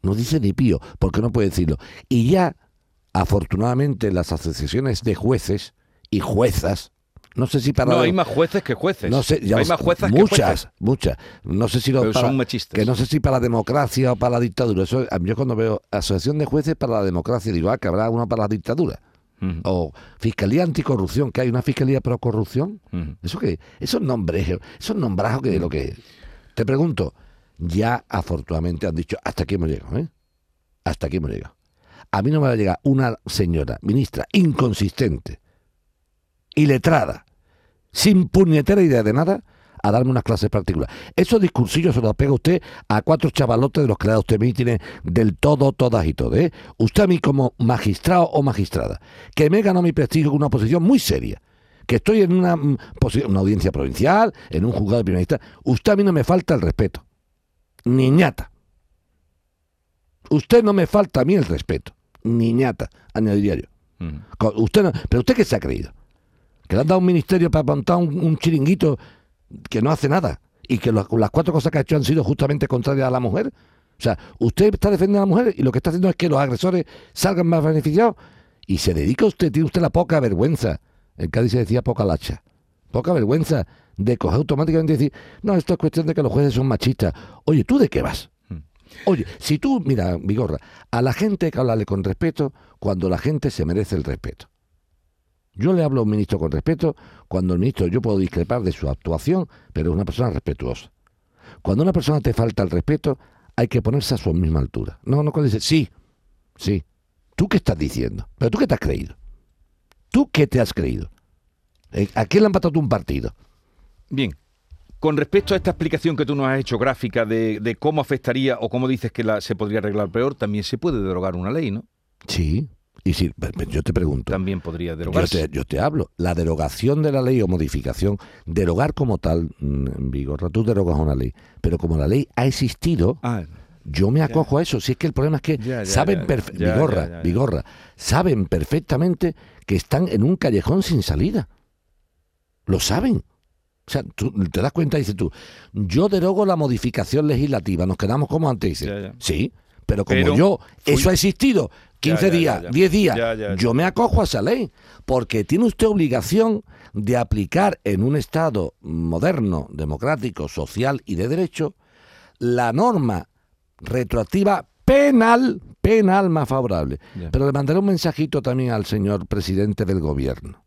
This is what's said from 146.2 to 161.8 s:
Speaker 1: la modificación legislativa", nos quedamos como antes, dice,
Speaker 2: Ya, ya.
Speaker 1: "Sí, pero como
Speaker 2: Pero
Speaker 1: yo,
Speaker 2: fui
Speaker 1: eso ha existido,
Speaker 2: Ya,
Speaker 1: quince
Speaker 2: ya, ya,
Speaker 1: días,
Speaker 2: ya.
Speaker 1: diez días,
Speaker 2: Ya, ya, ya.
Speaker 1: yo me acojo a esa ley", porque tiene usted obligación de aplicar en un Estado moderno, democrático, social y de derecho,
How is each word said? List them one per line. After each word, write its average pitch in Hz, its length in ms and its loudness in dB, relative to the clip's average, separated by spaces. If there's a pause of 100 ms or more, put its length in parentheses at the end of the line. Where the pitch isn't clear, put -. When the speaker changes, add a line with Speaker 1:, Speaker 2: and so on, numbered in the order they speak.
Speaker 1:
la 185 120 2
modificación 131 680 -2
legislativa", 120 600 0
nos 95 100 0
quedamos 120 320 0
como 156 220 0
antes, 107 180 -2
dice, 76 160 -4
Speaker 2:
Ya, 101 160 -6
ya. 98 180 -12
Speaker 1:
"Sí, 80 320 -2 (360)
pero 101 180 0
como 131 160 0
Speaker 2:
Pero 90 160 4
Speaker 1:
yo, 185 220 4 (180)
Speaker 2:
fui - 160 0
Speaker 1:
eso 147 160 4
ha 185 60 4
existido, 196 560 2
Speaker 2:
Ya, - 300 -20
Speaker 1:
quince 165 260 2
Speaker 2:
ya, 175 80 4
ya, 170 40 4
Speaker 1:
días, 120 260 0
Speaker 2:
ya. 87 60 -12
Speaker 1:
diez 165 220 4
días, 175 240 4
Speaker 2:
Ya, 113 180 0
ya, 107 140 -6
ya. 98 80 -2
Speaker 1:
yo 117 160 0
me 147 120 2
acojo 226 360 2
a 196 40 2
esa 107 180 -2
ley", 202 280 0 (360)
porque 113 380 0
tiene 190 200 2
usted 226 220 2
obligación 208 800 0 (280)
de 107 240 -2
aplicar 117 640 0
en 98 200 0
un 139 140 0
Estado 131 640 -2
moderno, 82 920 -2
democrático, 78 760 -4
social 120 580 -4
y 87 80 -6
de 95 140 -2
derecho, 160 460 -4 (640)